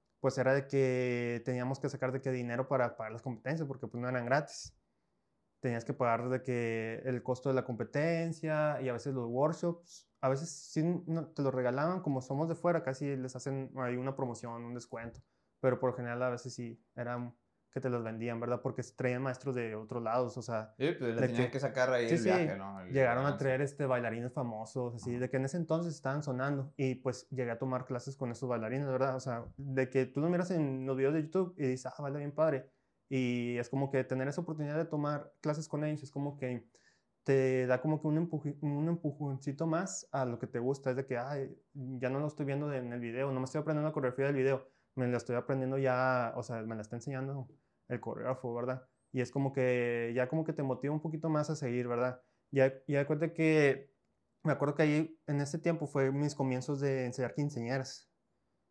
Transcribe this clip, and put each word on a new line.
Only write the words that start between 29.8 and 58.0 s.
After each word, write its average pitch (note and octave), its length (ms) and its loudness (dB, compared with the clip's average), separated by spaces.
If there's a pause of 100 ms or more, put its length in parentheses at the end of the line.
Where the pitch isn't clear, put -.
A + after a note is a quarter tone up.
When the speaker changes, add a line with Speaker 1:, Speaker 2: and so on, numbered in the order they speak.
Speaker 1:
que C3 160 4
tú C3 140 -4
los D#3+ 100 2
miras F3+ 200 2
en C3+ 360 0
los C3+ 100 0
videos C#3 180 4
de D#3+ 80 2
YouTube F3+ 340 0
y D3+ 120 -4
dices, B2+ 180 -2 (100)
"Ah, D3 60 -8
baila C#3+ 160 -4
bien C#3+ 140 -6
padre", D3 360 2 (400)
y A#2+ 500 0
es A#2+ 100 -2
como C3+ 220 0
que C3 140 4
tener C3 240 -2
esa C#3+ 120 -4
oportunidad D3+ 380 -4
de E3 80 2
tomar D3 560 -2
clases D3+ 260 -2
con D3+ 160 -2
ellos D3+ 180 -2
es C3+ 80 -14
como C#3+ 280 -4
que B2 280 -4 (580)
te C3 420 4
da B2+ 160 4
como D#3 180 2
que D#3 80 -2
un D3+ 80 2 (120)
empuj-, C#3+ 340 -4
un D3 260 0
empujoncito C#3+ 800 -2
más E3+ 460 -2
a C#3 120 0
lo A#2+ 140 -2
que B2 80 -6
te - 120 -4
gusta, C3+ 320 0
es B2 60 0
de B2+ 100 -2
que, B2 120 -2
"Ay, C3+ 380 -6 (180)
ya B2+ 360 -4
no C3+ 100 0
lo D3+ 60 0
estoy D3 200 -4
viendo C#3+ 220 -2
de, C#3 100 -2
en B2 140 -6
el B2 80 -4
video, A#2+ 320 -2
no C3 80 0
me C3 40 -2
estoy D3+ 160 -2
aprendiendo D3+ 280 0
la D#3 40 -4
coreografía C3+ 340 0
del C#3+ 100 2
video, C3 320 2 (280)
me B2+ 120 2
la B2 100 2
estoy A#2+ 180 -2
aprendiendo C3 420 0
ya, B2+ 580 4
o B2 60 -2
sea, A2+ 200 -6
me A2+ 120 -6
la A2 80 -6
está A2+ 140 -10
enseñando C3+ 520 -6 (400)
el A#2+ 120 -4
coreógrafo", A#2 540 -4
¿verdad? B2+ 340 -4 (240)
Y B2+ 80 0
es B2 100 0
como C#3 220 0
que A#2+ 640 2
ya B2+ 120 4
como D#3+ 160 0
que D#3+ 100 -2
te D3+ 80 -4
motiva C#3 320 0
un D3+ 80 0
poquito D#3+ 260 -2
más D3+ 220 2
a D3+ 60 -2
seguir, B2 320 0
¿verdad? B2 340 0 (280)
Ya, C3+ 220 6 (160)
ya C#3+ 120 4
de C#3 60 2
cuenta D#3 280 0
que D#3 580 6 (500)
me D3+ 100 4
acuerdo C#3+ 220 2
que D#3+ 100 4
ahí D3+ 420 2
en C#3+ 160 2
ese C#3+ 160 -4
tiempo D#3 280 0
fue C3+ 260 2
mis C#3+ 220 0
comienzos C3 460 -2
de C3+ 260 0
ensayar B2 280 -4
quinceañeras. C3+ 760 -2 (600)